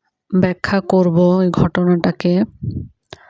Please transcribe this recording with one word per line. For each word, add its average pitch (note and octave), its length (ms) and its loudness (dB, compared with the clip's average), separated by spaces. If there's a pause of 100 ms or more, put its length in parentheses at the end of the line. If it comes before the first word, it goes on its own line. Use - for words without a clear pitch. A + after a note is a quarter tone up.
(300)
ব্যাখ্যা F#3 500 -2
করব F3+ 380 0 (240)
এই F3+ 80 2
ঘটনাটাকে। F3 840 0 (960)